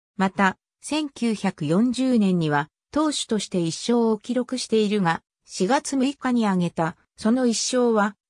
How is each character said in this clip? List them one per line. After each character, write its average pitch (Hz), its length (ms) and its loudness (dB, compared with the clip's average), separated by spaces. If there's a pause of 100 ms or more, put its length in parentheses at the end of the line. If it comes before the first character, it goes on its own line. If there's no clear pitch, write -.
(160)
ま 190 140 0
た、 190 280 0 (240)
千 294 280 -4
九 226 260 -2
百 190 300 -4
四 196 260 2
十 254 260 0
年 185 220 4
に 160 100 0
は、 147 200 0 (220)
投 302 200 0
手 - 160 -6
と 220 100 -2
し - 120 -6
て 185 100 -2
一 165 180 -2
勝 233 300 0
を 220 100 0
記 - 160 -8
録 247 240 -4
し - 100 -8
て 220 100 0
い 214 120 2
る 208 120 0
が、 170 200 0 (240)
四 - 220 -4
月 277 280 0
六 269 220 0
日 254 140 -4
に 233 160 2
挙 190 120 2
げ 175 100 0
た、 165 260 -4 (220)
そ 214 140 0
の 254 140 2
一 240 60 2
勝 240 420 0
は、 208 220 0 (140)